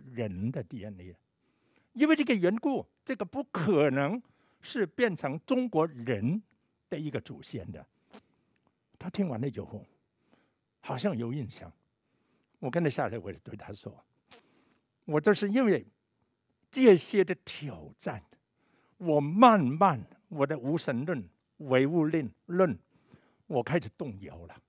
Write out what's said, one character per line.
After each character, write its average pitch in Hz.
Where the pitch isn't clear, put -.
人 110
的 131
D 101
N 104
A。 90
因 269
为 311
这 302
个 240
缘 185
故， 254
这 -
个 208
不 262
可 151
能 143
是 220
变 226
成 147
中 254
国 165
人 127
的 156
一 151
个 135
祖 -
先 104
的。 73
他 180
听 196
完 117
了 139
以 104
后， 101
好 -
像 143
有 117
印 139
象。 85
我 135
跟 170
着 147
下 123
来， 113
我 98
就 78
对 -
他 -
说 -
：“我 151
就 202
是 202
因 247
为 180
这 254
些 190
的 180
挑 -
战， 113
我 156
慢 196
慢 147
我 143
的 151
无 139
神 127
论、 131
唯 135
物 160
论， 151
论， 175
我 131
开 147
始 123
动 120
摇 87
了。” -